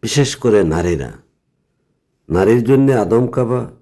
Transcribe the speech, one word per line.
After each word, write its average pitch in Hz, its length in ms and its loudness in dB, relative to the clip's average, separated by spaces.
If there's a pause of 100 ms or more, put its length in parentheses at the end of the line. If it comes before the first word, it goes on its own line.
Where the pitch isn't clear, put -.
বিশেষ 135 340 -2
করে 107 280 2
নারীরা। 80 460 -2 (1160)
নারীর 98 360 2
জন্য 135 240 2 (160)
আদম 113 240 0
কাবা 123 320 -4 (220)